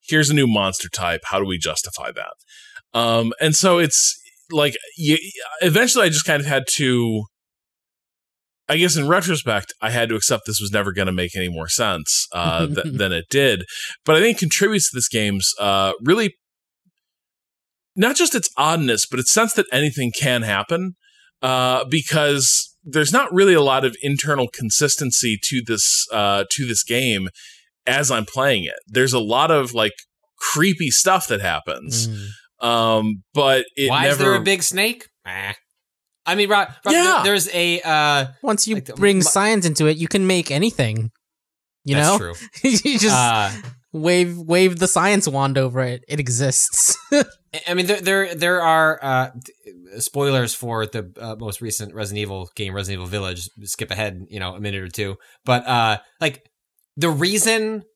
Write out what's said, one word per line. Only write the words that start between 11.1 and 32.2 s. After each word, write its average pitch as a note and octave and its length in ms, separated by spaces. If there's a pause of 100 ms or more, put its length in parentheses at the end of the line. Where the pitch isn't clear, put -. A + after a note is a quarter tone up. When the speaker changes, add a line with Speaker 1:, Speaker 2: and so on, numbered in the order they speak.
Speaker 1:
make F2+ 240
any F#2 120
more D#2+ 200
sense, F2+ 640
uh, E2 340
Speaker 2:
<laughs> D2 80
Speaker 1:
th-, C3+ 220
than F#2+ 160
it E2+ 180
did. B2+ 340 (420)
But D#3+ 100
I E3 40
think A3+ 180
it - 20
contributes G3 500
to C3 60
this B2 120
game's, G2+ 520
uh, G2 320 (100)
really, F#3 320 (1600)
not A#3 220
just E4+ 180
its A3 220
oddness, C#3+ 500
but B2 140
its B2 120
sense A3 220
that G#3 160
anything C3+ 480
can B2 240
happen, E3 520 (480)
uh, B2+ 460
because D3 840 (100)
there's D3+ 280
not B3+ 200
really F#3+ 220
a D#3 80
lot C3+ 220
of B2 180
internal C#3 500
consistency A#2+ 920
to B2+ 200
this, - 480
uh, G2+ 380
to C3+ 160
this A2+ 160
game A#2 460 (580)
as C3+ 240
I'm A2 160
playing C3 380
it. G#1 100 (120)
There's B2+ 280
a B2+ 40
lot A#2+ 320
of, C#3 220
like, A2 200 (460)
creepy E3 520
stuff F#3 380
that G#2 120
happens. E2+ 680
Speaker 2:
Mm. G#2 580